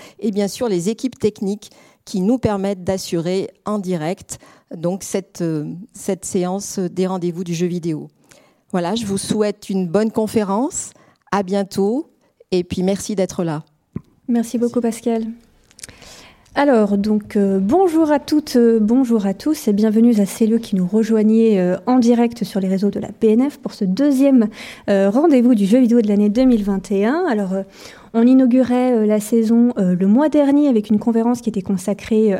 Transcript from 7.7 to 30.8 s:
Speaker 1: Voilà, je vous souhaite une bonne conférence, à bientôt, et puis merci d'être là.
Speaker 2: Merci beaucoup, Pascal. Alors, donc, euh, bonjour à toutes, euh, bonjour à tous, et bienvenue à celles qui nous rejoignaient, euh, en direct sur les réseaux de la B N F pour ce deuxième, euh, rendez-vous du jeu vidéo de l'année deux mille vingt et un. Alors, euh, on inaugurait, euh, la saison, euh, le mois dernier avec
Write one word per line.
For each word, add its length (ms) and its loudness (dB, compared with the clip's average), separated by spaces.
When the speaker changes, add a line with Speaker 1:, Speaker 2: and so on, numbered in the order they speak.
Speaker 1:
Voilà, 220 -2
je 100 -6
vous 120 -4
souhaite 520 -4
une 180 -2
bonne 240 0
conférence, 800 -2
à 100 0
bientôt, 680 -2
et 140 0
puis 180 -4
merci 320 -2
d'être 300 -2
là. 180 -6
Speaker 2:
Merci 300 -2
beaucoup, 240 -2
Pascal. 440 -2
Alors, 400 2
donc, 380 -2
euh, 260 2
bonjour 500 2
à 60 4
toutes, 380 -2
euh, 260 4
bonjour 460 2
à 80 -2
tous, 320 -6
et 60 2
bienvenue 460 4
à 60 2
celles 340 0
qui 160 -6
nous 120 0
rejoignaient, 720 2
euh, 260 0
en 140 2
direct 460 2
sur 140 -6
les 80 -2
réseaux 220 0
de 100 -4
la 100 -10
B 160 -2
N 220 4
F 120 -10
pour 160 -12
ce 100 -4
deuxième, 640 2
euh, 220 2
rendez-vous 420 4
du 140 2
jeu 120 4
vidéo 220 4
de 60 0
l'année 220 2
deux 160 2
mille 180 4
vingt 280 -4
et 140 0
un. 240 0
Alors, 240 -2
euh, 80 -2
on 120 4
inaugurait, 680 4
euh, 120 2
la 140 2
saison, 580 2
euh, 180 2
le 120 0
mois 220 4
dernier 380 4
avec 220 0